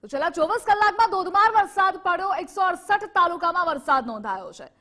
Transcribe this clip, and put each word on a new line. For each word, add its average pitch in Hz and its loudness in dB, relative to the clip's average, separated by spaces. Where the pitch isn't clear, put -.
તો 220 -20
છેલ્લા 294 -2
ચોવીસ 330 -2
કલાકમાં 415 2
ધોધમાર 392 2
વરસાદ 381 0
પડ્યો. 381 -2
એકસો 349 -4
અડસઠ 370 0
તાલુકામાં 349 0
વરસાદ 277 0
નોંધાયો 208 -8
છે. - -20